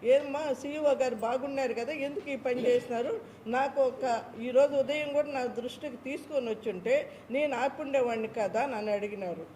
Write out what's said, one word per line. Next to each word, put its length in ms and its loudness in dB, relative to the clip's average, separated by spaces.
"ఏమ్మా, 500 4
సీఈఓ 380 2
గారు 240 2
బాగున్నారు 580 -2
కదా, 180 -4
ఎందుకు 380 -4
ఈ 60 -2
పని 320 0
చేసినారు? 540 2
నాకు 340 2
ఒక, 420 2
ఈరోజు 340 6
ఉదయం 380 0
కూడా 140 2
నా 180 -4
దృష్టికి 520 -8
తీసుకొని 520 -4
వచ్చుంటే 640 0
నేను 260 0
ఆపుండేవాడిని 680 0
కదా" 340 0
అని 300 -2
అడిగినారు. 540 -4